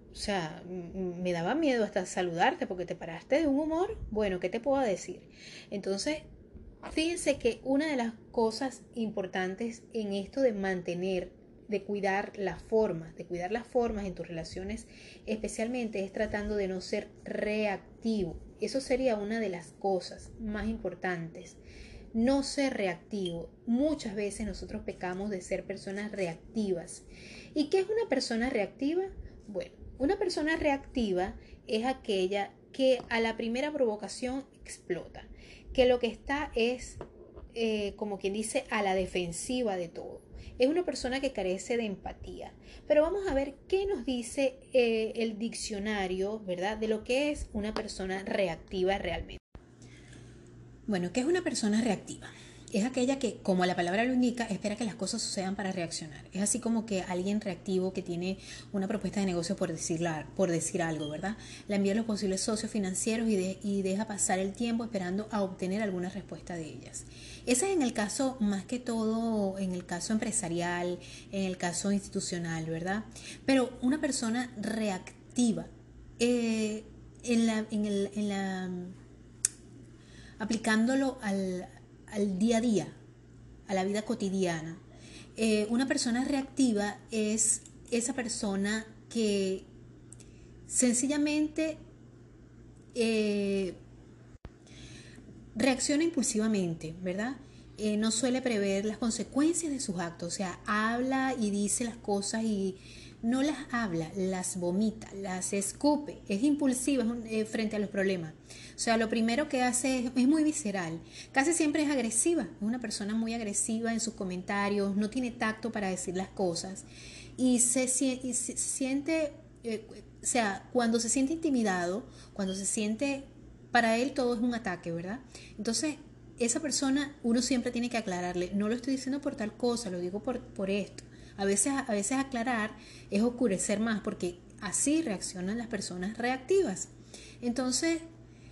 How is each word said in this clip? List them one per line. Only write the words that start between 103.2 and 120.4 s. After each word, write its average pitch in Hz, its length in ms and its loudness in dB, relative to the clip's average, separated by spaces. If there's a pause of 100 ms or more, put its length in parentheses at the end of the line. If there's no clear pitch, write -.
no 254 160 4
las 294 160 2 (140)
habla, 170 440 0
las 185 440 0
vomita, 196 560 0
las 185 360 -4
escupe, 294 760 2
es 202 160 0
impulsiva, 277 600 4
es 220 60 2
un, 240 160 -2
eh, 220 200 2
frente 220 300 0
a 208 40 0
los 202 100 0
problemas. 190 440 2 (420)
O - 40 -10
sea, 226 180 4
lo 226 120 4
primero 233 400 2
que 254 140 4
hace 254 340 2
es, 247 180 0
es 247 120 6
muy 311 160 8
visceral, 190 580 0 (300)
casi 285 220 6
siempre 311 280 4
es 285 80 4
agresiva, 277 540 2
es - 180 -8
una 226 180 0
persona 214 360 -2
muy 226 180 0
agresiva 226 600 0
en 220 60 0
sus 220 140 -2
comentarios, 202 800 0
no 208 140 2
tiene 247 220 -2
tacto 220 400 -2
para 208 180 0
decir 180 260 -2
las 190 140 -2
cosas 185 540 -2 (520)
y 247 260 6
se 262 240 6
sie-, 254 380 2
y 247 120 -2
se - 220 -4
siente, 285 760 0 (300)
eh, 226 240 -4 (340)
o - 40 -6
sea, 208 460 2